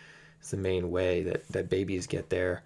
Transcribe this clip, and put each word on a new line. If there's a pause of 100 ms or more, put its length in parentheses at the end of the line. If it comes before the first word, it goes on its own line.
(420)
is
the
main
way
that,
that
babies
get
their,